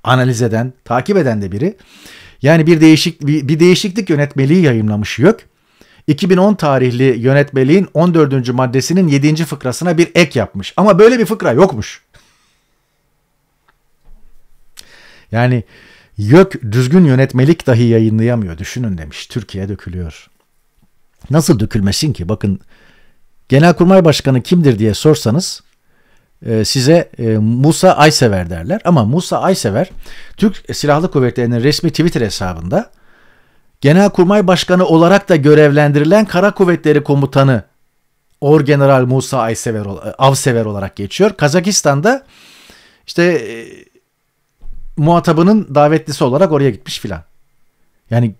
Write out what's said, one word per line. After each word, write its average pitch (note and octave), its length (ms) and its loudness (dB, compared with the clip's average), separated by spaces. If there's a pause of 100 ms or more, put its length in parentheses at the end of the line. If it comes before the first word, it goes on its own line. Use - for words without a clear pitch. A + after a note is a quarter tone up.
analiz B2 380 0
eden, A#2 300 -4 (120)
takip B2+ 320 -2
eden A#2+ 260 -2
de F#2 100 -8
biri. D3+ 240 -6 (640)
Yani D#3 240 2
bir D#3+ 140 4
değişik-, D#3 460 2
bir, D3 220 -2
bir D#3 120 0
değişiklik F3+ 500 0
yönetmeliği C#3+ 520 0
yayımlamış G#2+ 560 -2
yök. F#3+ 300 0 (580)
İki E3 240 0
bin F#3 60 2
on G3+ 180 2
tarihli B2+ 640 0
yönetmeliğin C#3 760 0
on E3+ 200 2
dördüncü C3+ 380 0
maddesinin C3 560 0
yedinci D3+ 360 0
fıkrasına D#3+ 540 -6
bir E3+ 160 2
ek E3 240 0
yapmış. G2 380 -6
Ama F#3 220 2
böyle A#3 200 6
bir A3 80 0
fıkra F#3 260 -4
yokmuş. C3 500 0 (3250)
Yani A#2+ 320 -2 (540)
yök A#2 540 2
düzgün B2+ 320 2
yönetmelik C3 640 0
dahi A#2+ 160 2
yayınlayamıyor. A2 760 0
Düşünün G2 400 -8
demiş. D2 280 -16
Türkiye G2 420 -10
dökülüyor. F2+ 640 -12 (1000)
Nasıl C#3+ 300 2
dökülmesin G#2+ 520 -2
ki? E2+ 160 -10
Bakın G2+ 320 -4 (880)
Genelkurmay E3+ 560 4
Başkanı C3 380 0
kimdir D3 360 2
diye G#2+ 160 0
sorsanız, D3+ 680 -2 (840)
e, A2 180 -2
size, C#3+ 540 0
e, A2+ 200 -2
Musa C3 540 2
Aysever G#2+ 580 0
derler. F#2 340 -8
Ama D#3 200 2
Musa C3 360 -2
Aysever D3 500 -2 (460)
Türk - 400 -4
Silahlı D3 340 -2
Kuvvetleri'nin A#2+ 520 -2
resmi D3+ 280 0
Twitter E3 300 -2
hesabında F#2+ 720 -6 (920)
Genelkurmay F#3+ 640 2
Başkanı F3+ 400 0
olarak E3+ 420 2
da F3+ 80 2
görevlendirilen D3+ 880 4
Kara G3+ 300 -2
Kuvvetleri D#3 500 0
Komutanı C#3 600 0 (760)
Orgeneral C#3 640 2
Musa C3 340 -2
Aysever A2+ 440 -6
ol-, G2 160 -12 (180)
Avsever C3 460 0
olarak G2+ 320 -8
geçiyor. F#3 400 -2
Kazakistan'da E3+ 920 -2 (800)
işte, - 180 -4
e, A#2 420 -4 (1300)
muhatabının E3+ 800 0
davetlisi D3+ 500 0
olarak D#3 280 0
oraya C#3 180 0
gitmiş - 280 -10
filan. F2 240 -12 (880)
Yani A#2 300 -2